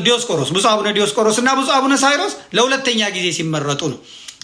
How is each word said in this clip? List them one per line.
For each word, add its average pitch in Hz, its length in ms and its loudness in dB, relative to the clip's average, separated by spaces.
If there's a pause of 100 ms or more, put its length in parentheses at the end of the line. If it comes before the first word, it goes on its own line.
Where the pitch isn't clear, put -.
ዲዮስቆሮስ፣ 185 500 0
ብፁዕ 190 160 2
አቡነ 214 240 2
ዲዮስቆሮስ 208 460 2
እና 247 160 2
ብፁዕ 269 200 0
አቡነ 269 240 2
ሳዊሮስ 285 360 0 (180)
ለሁለተኛ 254 500 0 (100)
ጊዜ 180 200 -2
ሲመረጡ 151 560 -2
ነው። 123 120 -6 (440)